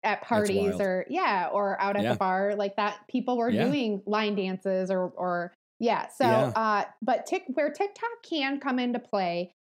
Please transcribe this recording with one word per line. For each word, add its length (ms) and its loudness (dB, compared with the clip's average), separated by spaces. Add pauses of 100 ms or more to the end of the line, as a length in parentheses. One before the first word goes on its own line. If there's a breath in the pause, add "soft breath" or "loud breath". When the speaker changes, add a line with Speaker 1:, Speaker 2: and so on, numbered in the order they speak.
Speaker 1:
at 160 0
Speaker 2:
That's 80 -16
Speaker 1:
parties 280 2 (160)
Speaker 2:
wild. 100 -2
Speaker 1:
or, 260 0
yeah, 420 0
or 300 0
out 160 0
at 60 0
Speaker 2:
Yeah. 100 2
Speaker 1:
the 60 0
bar, 360 2
like, 220 -2
that 220 -2 (100)
people 300 0
were 100 2
Speaker 2:
Yeah. 200 2
Speaker 1:
doing 360 0
line 300 0
dances 560 -2
or, 260 0
or, 380 -2 (260)
yeah. 280 0
So, 180 0
Speaker 2:
Yeah. 280 4
Speaker 1:
uh, 300 2 (160)
but 240 0
Tik-, 300 -4
where 180 2
TikTok 500 -6
can 380 -2
come 180 -2
into 200 0
play 640 -2